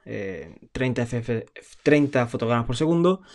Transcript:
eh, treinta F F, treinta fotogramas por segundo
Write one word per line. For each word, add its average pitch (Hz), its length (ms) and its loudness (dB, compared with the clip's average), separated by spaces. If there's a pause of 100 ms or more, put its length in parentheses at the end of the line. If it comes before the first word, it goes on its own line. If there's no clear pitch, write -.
eh, 98 680 -12
treinta 123 300 -2
F 120 160 -4
F, 117 280 -6 (380)
treinta 143 420 4
fotogramas 117 400 -2
por 123 100 -2
segundo 170 460 2 (120)